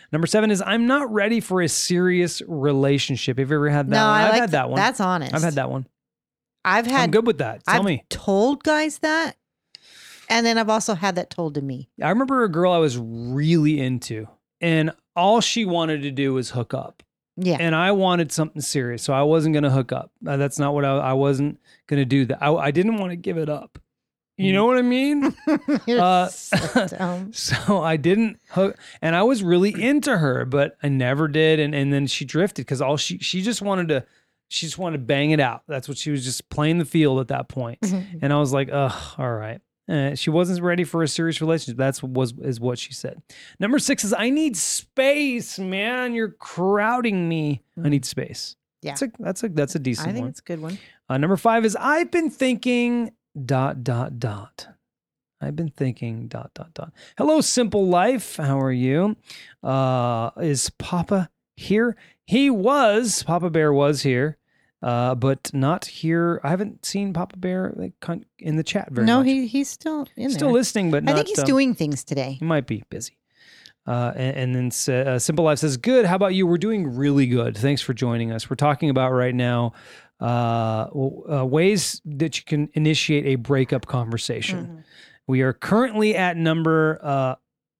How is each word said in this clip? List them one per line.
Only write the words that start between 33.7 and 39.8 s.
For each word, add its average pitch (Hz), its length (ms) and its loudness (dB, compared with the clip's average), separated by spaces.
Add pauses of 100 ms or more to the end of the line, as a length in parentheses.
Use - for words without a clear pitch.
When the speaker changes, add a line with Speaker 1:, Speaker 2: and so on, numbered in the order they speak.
Speaker 1:
to, 139 160 0 (440)
she - 160 -6
just 151 120 -10
wanted 165 200 -6
to 131 60 -6
bang 143 280 2
it 156 100 4
out. 117 260 -2
That's 135 200 -8
what 139 100 -10
she - 140 -6
was, 139 140 -4
just - 240 -8
playing 156 280 0
the 165 80 0
field 139 360 2
at 123 80 -6
that 131 200 -6
point. 120 320 -10
Speaker 2:
Mm-hmm. 185 400 -4
Speaker 1:
And 143 120 0
I 147 60 2
was 143 140 0
like, 135 180 0
"Ugh, 139 220 0 (240)
all 127 160 -4
right." 110 280 -10 (260)